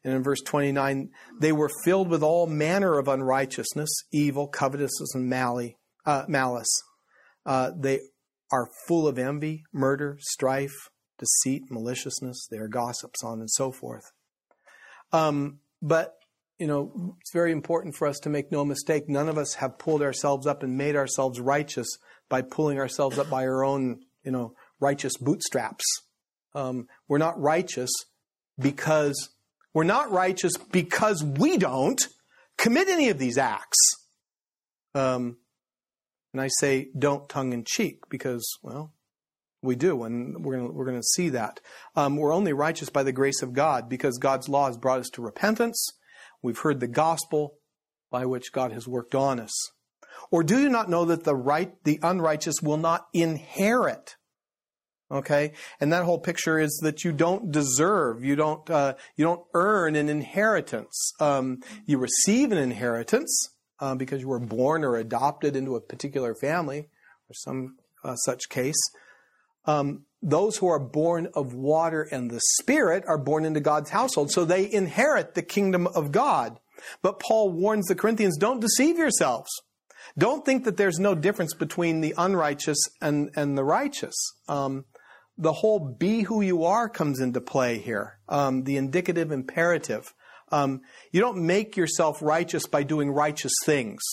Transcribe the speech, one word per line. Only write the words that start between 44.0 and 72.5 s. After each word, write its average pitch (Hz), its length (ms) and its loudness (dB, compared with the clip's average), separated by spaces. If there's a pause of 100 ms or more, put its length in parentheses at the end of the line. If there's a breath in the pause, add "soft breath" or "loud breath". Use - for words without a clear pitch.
God's 135 320 0
law 139 180 2
has 120 100 -4
brought 131 220 0
us 117 140 -8
to 123 80 -12
repentance. 220 680 -2 (540 loud breath)
We've 120 180 -4
heard 143 220 0
the 120 60 -2
gospel 151 720 -2 (520)
by 127 140 -4
which 127 260 -4
God 127 220 -2
has 120 160 -12
worked 123 260 -4
on 135 240 2
us. 107 140 -10 (760 loud breath)
"Or 165 140 4
do 202 160 4
you 285 80 4
not 226 220 2
know 170 160 2
that 165 180 0
the 147 100 2
right, 143 520 -2
the 151 180 4
unrighteous 160 580 0
will 151 140 2
not 165 380 0
inherit?" 165 1040 0 (920)
Okay? 147 440 0 (260 loud breath)
And 147 140 2
that 175 100 2
whole 170 160 2
picture 170 400 0
is 147 240 0
that 156 220 -2
you 170 80 0
don't 175 360 2
deserve, 143 760 2
you 143 100 2
don't, 151 340 0
uh, 139 260 2 (200 loud breath)
you 151 80 2
don't 170 300 2
earn 175 420 2
an 147 140 2
inheritance. 151 1120 -2
Um, 131 420 0 (220 loud breath)
you 143 140 2
receive 220 520 4
an 185 60 2
inheritance, 120 1000 0 (240)
uh, 135 160 -4
because 131 240 -6
you 127 80 -8
were 127 120 -2
born 127 440 0
or 123 140 0
adopted 135 580 0
into 131 220 -4
a - 40 -6
particular 127 540 -4
family 151 540 -4 (400 soft breath)
or 120 40 -20
some, 131 440 -10 (260)
uh, 127 140 -8
such - 320 -4
case. 139 320 -2 (840 soft breath)
Um, 143 420 -2 (140)
those 196 360 2
who 190 100 0
are 156 120 2
born 170 560 0
of 131 180 -4
water 156 480 0
and 131 280 -6
the 120 120 -6 (180)